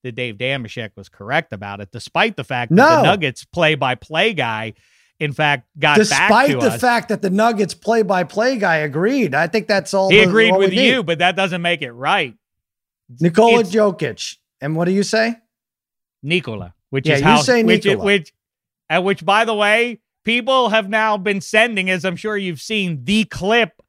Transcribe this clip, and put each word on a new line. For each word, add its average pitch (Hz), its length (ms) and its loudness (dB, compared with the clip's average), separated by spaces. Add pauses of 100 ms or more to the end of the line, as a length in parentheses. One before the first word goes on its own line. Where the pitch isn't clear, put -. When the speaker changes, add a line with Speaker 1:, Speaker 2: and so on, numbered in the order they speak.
Speaker 1:
that 123 140 -12
Dave 120 200 -6
Dameshek 120 600 -8
was 98 120 -20
correct 131 440 -6
about 101 280 -10
it, 101 120 -14
despite 196 440 -4
the 143 60 -8
fact 120 280 -6
that 156 40 4
Speaker 2:
No. 285 220 6
Speaker 1:
the 285 60 2
Nuggets 165 420 0
play-by-play 156 880 0
guy, 113 380 -6 (480)
in 147 120 -4
fact, 143 360 -2 (100)
got 147 180 4
Speaker 2:
Despite 196 320 4
Speaker 1:
back 226 200 4
to - 80 0
Speaker 2:
the 254 160 0
Speaker 1:
us. 226 80 -6
Speaker 2:
fact 240 300 0
that 208 120 -4
the 196 80 -2
Nuggets 208 420 0
play-by-play 214 880 -2
guy 180 200 0
agreed. 165 540 -2
I 151 140 0
think 208 220 -4
that's 196 260 -2
all 190 160 0
Speaker 1:
He 190 60 6
Speaker 2:
the, 214 120 8
Speaker 1:
agreed 220 220 4
Speaker 2:
all 190 80 2
we 196 60 4
Speaker 1:
with 190 100 0
Speaker 2:
need. 254 160 2
Speaker 1:
you, 254 140 0
but 160 160 -4
that 175 160 2
doesn't 180 260 -2
make 170 200 -2
it 123 100 -10
right. 139 420 -4 (840)
Speaker 2:
Nikola 220 400 4
Speaker 1:
It's 196 100 -4
Speaker 2:
Jokic. 185 680 -2 (220)
And 147 140 -6
what 170 120 -2
do 185 40 0
you 196 140 0
say? 226 320 -2 (840)
Speaker 1:
Nikola, 120 520 -6 (160)
which 135 160 -4
Speaker 2:
Yeah, 156 80 4
Speaker 1:
is 139 60 2
Speaker 2:
you 147 60 2
Speaker 1:
how, 151 160 6
Speaker 2:
say 233 200 2
Speaker 1:
which, 220 220 2
Speaker 2:
Nikola. 196 200 0
Speaker 1:
which, 196 280 0 (580)
uh, 165 120 2
which, 190 220 -4
by 202 200 2
the 220 100 -2
way, 214 460 0 (240)
people 240 460 0
have 214 180 0
now 214 280 0
been 196 240 -4
sending, 214 500 0
as 185 140 -2
I'm 185 120 -4
sure 214 200 -6
you've 180 240 -6
seen, 175 440 -4
the 208 200 0
clip 208 640 -2